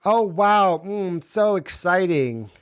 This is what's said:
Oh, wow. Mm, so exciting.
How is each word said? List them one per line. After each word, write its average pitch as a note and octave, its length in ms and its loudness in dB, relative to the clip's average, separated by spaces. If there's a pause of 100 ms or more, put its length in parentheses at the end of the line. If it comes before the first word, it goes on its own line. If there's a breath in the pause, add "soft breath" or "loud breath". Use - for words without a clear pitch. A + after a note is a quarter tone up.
Oh, A3 160 2
wow. G3 640 2
Mm, F#3+ 380 -6
so G#3+ 320 0
exciting. D#3 920 -2 (120)